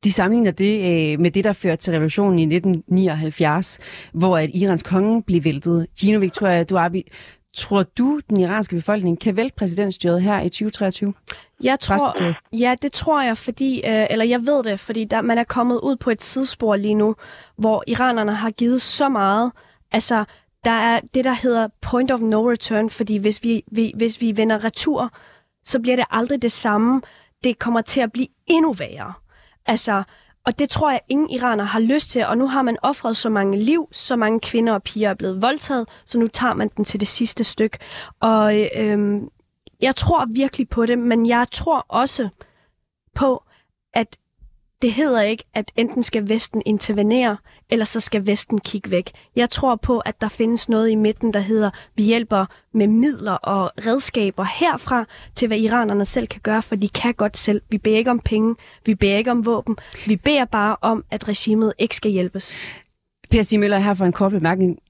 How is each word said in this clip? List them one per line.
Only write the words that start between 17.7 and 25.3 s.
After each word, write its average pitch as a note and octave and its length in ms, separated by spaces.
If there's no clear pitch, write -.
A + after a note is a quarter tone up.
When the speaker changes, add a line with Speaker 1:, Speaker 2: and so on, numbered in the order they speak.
Speaker 2:
iranerne A#3 480
har A3 160
givet A#3+ 320
så - 260
meget, A3 440
altså A3+ 320
der A#3 60
er A3+ 300
det, C4 100
der C4 80
hedder A#3 260
point B3+ 200
of B3 100
no A3 300
return, A3+ 400
fordi G#3+ 260
hvis G#3 260
vi, A#3 200
vi, A3 240
hvis A3+ 240
vi A3+ 160
vender A3 280
retur, B3 460